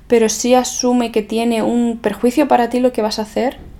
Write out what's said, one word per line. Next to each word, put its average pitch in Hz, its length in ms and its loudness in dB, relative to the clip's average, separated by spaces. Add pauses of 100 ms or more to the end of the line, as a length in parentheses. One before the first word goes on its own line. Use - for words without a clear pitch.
pero 226 220 4
sí 240 240 0
asume 247 580 0
que 220 100 0
tiene 226 400 -2
un 233 400 0
perjuicio 247 460 0
para 240 220 2
ti 247 100 -2
lo 247 120 2
que 240 100 -4
vas 214 180 -2
a 220 40 -4
hacer, 220 340 -4 (220)